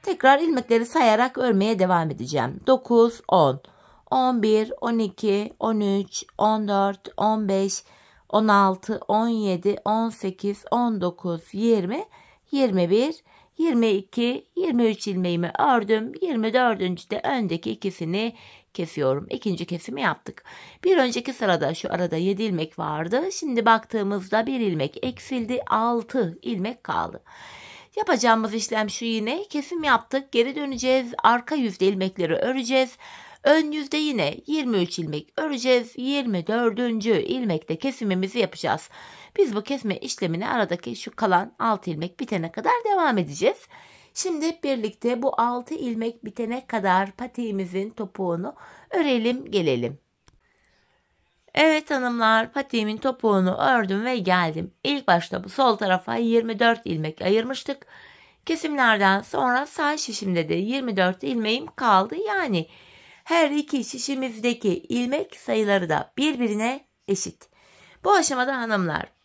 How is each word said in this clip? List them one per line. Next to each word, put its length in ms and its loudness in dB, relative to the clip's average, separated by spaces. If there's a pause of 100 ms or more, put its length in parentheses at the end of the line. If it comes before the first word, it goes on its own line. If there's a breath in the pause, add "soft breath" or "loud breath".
Tekrar 360 4
ilmekleri 480 2
sayarak 520 4
örmeye 400 2
devam 320 2
edeceğim. 560 -4
Dokuz, 640 4
on, 320 4 (500 soft breath)
on 320 2
bir, 380 2
on 180 0
iki, 640 -2
on 200 0
üç, 440 -2 (140)
on 300 2
dört, 480 -2
on 320 0
beş, 340 0 (460 soft breath)
on 200 2
altı, 600 2
on 200 2
yedi, 560 0
on 260 0
sekiz, 600 -6
on 300 0
dokuz, 400 -4 (120)
yirmi, 520 0 (460 soft breath)
yirmi 400 2
bir, 240 4 (440 soft breath)
yirmi 320 2
iki, 560 -2 (100)
yirmi 280 0
üç 240 0
ilmeğimi 500 -2
ördüm. 640 2
Yirmi 340 -2
dördüncü 560 0
de 140 -4
öndeki 460 -2
ikisini 640 -4 (400 loud breath)
kesiyorum. 560 -2
İkinci 360 -4
kesimi 340 -8
yaptık. 440 -6 (400 loud breath)
Bir 140 6
önceki 340 0
sırada 420 0
şu 180 -6
arada 240 -2
yedi 260 0
ilmek 360 -4
vardı. 440 -2 (100)
Şimdi 340 -2
baktığımızda 800 0
bir 140 -2
ilmek 440 -2
eksildi. 640 -4
Altı 760 0
ilmek 420 -6
kaldı. 380 -4 (720 loud breath)
Yapacağımız 580 2
işlem 360 -2
şu 140 -10
yine. 460 -4
Kesim 340 -6
yaptık. 480 0
Geri 240 2
döneceğiz. 560 0 (100)
Arka 320 2
yüzde 320 0
ilmekleri 480 0
öreceğiz. 600 0 (480 loud breath)
Ön 280 4
yüzde 240 -4
yine 400 0 (100)
yirmi 300 -2
üç 220 -2
ilmek 380 -6
öreceğiz. 600 0
Yirmi 500 -2
dördüncü 680 0
ilmekte 640 -2
kesimimizi 600 -2
yapacağız. 520 -2 (460 loud breath)
Biz 200 2
bu 60 -2
kesme 340 -4
işlemini 520 -4
aradaki 480 -2
şu 200 -14
kalan 420 2
altı 320 -2
ilmek 300 -8
bitene 320 -4
kadar 200 0 (120)
devam 340 2
edeceğiz. 400 0 (560 loud breath)
Şimdi 320 -2
hep 180 -4
birlikte 580 -2
bu 180 0
altı 340 -2
ilmek 500 -6
bitene 420 -8
kadar 440 0
patiğimizin 800 -6
topuğunu 640 -6 (360 loud breath)
örelim, 600 0
gelelim. 480 0 (1600)
Evet 360 2
hanımlar, 600 2
patiğimin 440 -2
topuğunu 600 2
ördüm 480 2
ve 140 -2
geldim. 560 0 (100)
İlk 240 -2
başta 360 0
bu 40 -14
sol 280 2
tarafa 380 -2
yirmi 440 0
dört 280 2
ilmek 360 -4
ayırmıştık. 640 -2 (600 loud breath)
Kesimlerden 760 2
sonra 460 0
sağ 300 -2
şişimde 520 -2
de 60 0
yirmi 420 -2
dört 280 0
ilmeğim 420 -2
kaldı. 480 2 (120)
Yani 420 -2 (560 loud breath)
her 260 4
iki 340 -2
şişimizdeki 840 -4
ilmek 680 -2
sayıları 520 0
da 280 -2
birbirine 680 -2 (240)
eşit. 400 -6 (560 soft breath)
Bu 80 4
aşamada 440 2
hanımlar 560 -2 (120)